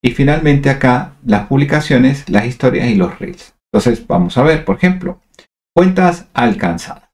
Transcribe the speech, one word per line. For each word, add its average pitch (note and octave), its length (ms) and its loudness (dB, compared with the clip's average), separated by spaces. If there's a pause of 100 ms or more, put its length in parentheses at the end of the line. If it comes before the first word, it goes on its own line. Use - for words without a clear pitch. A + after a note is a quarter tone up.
Y B2 80 0
finalmente C#3+ 580 2
acá B2+ 540 -2
las G#2 240 0
publicaciones, C#3 800 0
las G#2 160 0
historias B2+ 400 -2
y A#2 80 0
los F2+ 240 0
reels. - 380 -14 (160)
Entonces A2+ 340 0
vamos F2 320 -2
a C3 60 4
ver, D#3 200 0
por F#3+ 120 -2
ejemplo, F#3 440 -2 (540)
cuentas F#3 580 2
alcanzadas G2 800 -4